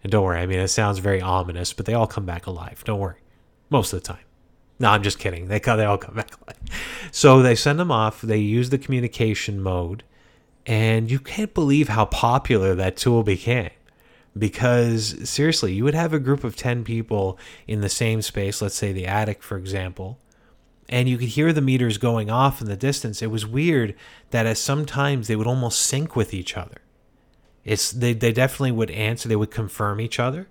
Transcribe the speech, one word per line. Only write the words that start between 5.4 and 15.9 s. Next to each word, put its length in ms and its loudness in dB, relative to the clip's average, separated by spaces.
They 120 0
co-, 180 2
they 80 2
all 120 2
come 180 -10
back 160 -8
alive. 160 -20
So 300 10
they 140 6
send 240 0
them 120 0
off. 300 2
They 180 0
use 320 0
the 80 0
communication 840 -2
mode. 420 -4
And 460 2
you 80 0
can't 340 -6
believe 360 4
how 160 2
popular 680 2
that 220 -2
tool 240 4
became. 480 0
Because, 920 0
seriously, 440 0
you 100 -2
would 100 2